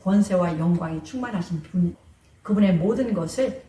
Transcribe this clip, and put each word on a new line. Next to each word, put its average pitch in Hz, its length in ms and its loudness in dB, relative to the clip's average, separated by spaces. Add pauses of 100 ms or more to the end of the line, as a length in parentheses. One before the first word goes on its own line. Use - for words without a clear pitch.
권세와 185 560 2
영광이 160 460 0
충만하신 190 580 -6
분, 175 320 -2 (480)
그분의 202 340 4
모든 226 360 0
것을 180 560 -2